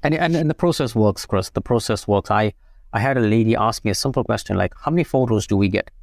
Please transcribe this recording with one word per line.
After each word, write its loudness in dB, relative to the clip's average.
And, 0
and, 0
and 0
the 0
process -2
works, 2
Chris. -4
The -4
process -2
works. 0
I, 0
I -2
had 2
a 2
lady 4
ask -2
me -2
a 0
simple -2
question, -4
like, 0
How -4
many 0
photos 0
do 0
we 4
get? -2